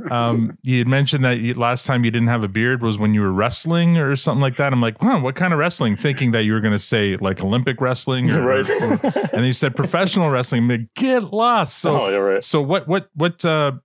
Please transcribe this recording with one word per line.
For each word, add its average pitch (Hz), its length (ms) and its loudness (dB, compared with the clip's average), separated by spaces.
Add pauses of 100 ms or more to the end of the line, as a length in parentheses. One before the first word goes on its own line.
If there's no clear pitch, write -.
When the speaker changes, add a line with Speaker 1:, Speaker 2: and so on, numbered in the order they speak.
(100)
Speaker 1:
Um, 117 520 0
you 127 160 0
had 120 80 2
mentioned 135 380 2
that 123 140 0
you, 117 160 -2
last 120 320 0
time 123 180 2
you 113 60 2
didn't 117 180 2
have 117 160 0
a 101 40 -2
beard 120 340 0
was 110 160 -2
when 107 160 2
you 107 80 2
were 95 100 2
wrestling 165 640 2
or 143 200 2
something 139 260 0
like 131 160 0
that. 139 140 0
I'm 123 100 2
like, 113 180 -2
"Huh, 220 180 2
what 131 160 -2
kind 180 200 0
of 151 40 0
wrestling?" 143 380 0
Thinking 135 360 0
that 113 120 2
you 107 80 2
were 110 80 0
gonna 104 180 0
say, 101 380 0
like, 95 260 -2
Olympic 123 380 -2
wrestling 127 500 0
or, 143 120 2
Speaker 2:
<laughs> 123 40 0
Right. 131 220 0
Speaker 1:
or, 403 640 -2
and 117 140 0
you 127 80 0
said 135 200 -2
professional 175 540 0
wrestling. 123 360 0
I'm 120 40 2
like, 117 260 -2
"Get 254 380 -2
lost." 220 460 0
So, 147 240 0
Speaker 2:
Oh, 101 80 0
yeah, 98 80 0
right. 98 260 0
Speaker 1:
so 156 160 0
what, 151 260 -2
what, 180 280 -2
what, 170 320 -2
uh, 151 260 2 (120)